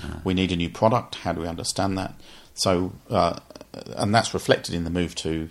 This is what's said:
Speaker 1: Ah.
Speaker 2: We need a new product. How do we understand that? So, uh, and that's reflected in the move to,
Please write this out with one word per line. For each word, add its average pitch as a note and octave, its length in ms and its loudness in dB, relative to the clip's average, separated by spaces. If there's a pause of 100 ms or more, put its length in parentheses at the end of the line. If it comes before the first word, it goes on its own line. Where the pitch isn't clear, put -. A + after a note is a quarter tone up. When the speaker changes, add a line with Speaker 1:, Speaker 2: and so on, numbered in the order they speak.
Speaker 1:
Ah. D#2 220 -8
Speaker 2:
We F#2 100 2
need F#2 180 4
a F2+ 40 0
new E2+ 140 0
product. - 460 2
How F2 160 -4
do D#2+ 100 -4
we E2 40 -4
understand F#2+ 520 -2
that? - 160 -6 (400)
So, F#2 380 2 (180)
uh, F2 280 2 (580)
and G#2 180 2
that's A2+ 200 4
reflected - 400 2
in E2+ 100 -2
the E2 60 -2
move F2 260 0
to, D#2+ 340 -2